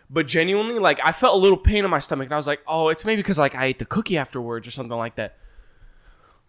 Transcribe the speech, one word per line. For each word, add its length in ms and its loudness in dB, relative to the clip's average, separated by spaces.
but 160 0
genuinely, 520 0
like, 240 2
I 100 2
felt 220 2
a 40 4
little 180 6
pain 280 2
in 60 0
my 80 2
stomach, 280 -4
and 80 -6
I 20 0
was 100 -2
like, 220 -2
"Oh, 220 0
it's 160 -4
maybe 160 0
'cause, 160 0
like, 160 2
I 120 -2
ate 120 -2
the 80 -8
cookie 320 -2
afterwards 500 -8
or 20 -14
something 280 -8
like 180 -6
that." 220 -8